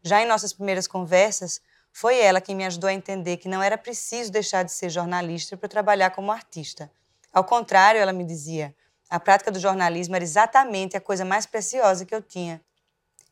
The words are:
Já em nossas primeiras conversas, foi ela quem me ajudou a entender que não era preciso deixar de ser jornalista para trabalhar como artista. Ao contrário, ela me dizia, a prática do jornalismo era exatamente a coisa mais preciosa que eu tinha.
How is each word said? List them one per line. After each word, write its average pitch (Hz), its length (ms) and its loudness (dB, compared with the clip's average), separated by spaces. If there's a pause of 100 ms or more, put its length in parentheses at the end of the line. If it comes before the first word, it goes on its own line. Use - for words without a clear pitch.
Já 196 220 2
em - 20 0
nossas 214 260 0
primeiras 190 360 -4
conversas, 185 720 0 (320)
foi 247 240 0
ela 190 240 6
quem 196 140 -8
me 190 100 -4
ajudou 180 240 -4
a 190 40 0
entender 180 440 -6
que 175 100 -12
não 190 140 -4
era 202 160 0
preciso 233 540 -10
deixar 196 320 -2
de 175 80 -10
ser - 180 -8
jornalista 175 680 -6
para 202 140 -10
trabalhar 196 400 2
como 196 220 -6
artista. 160 580 -12 (420)
Ao 185 120 4
contrário, 214 580 6
ela 190 100 2
me 185 120 -4
dizia, 156 520 -8 (320)
a 175 120 -4
prática 196 320 4
do 190 80 -6
jornalismo 180 560 0
era 175 80 -2
exatamente 208 720 2
a - 20 -4
coisa 190 240 -4
mais 202 220 -2
preciosa 202 640 0
que - 80 -6
eu 214 80 -6
tinha. 170 360 -10 (720)